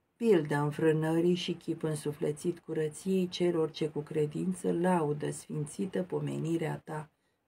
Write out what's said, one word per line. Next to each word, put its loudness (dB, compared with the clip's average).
pilda 4
înfrânării 4
și -2
chip -6
însuflețit -2
curăției -2
celor 2
ce -2
cu -6
credință -2
laudă 2
sfințită -4
pomenirea -2
ta, -10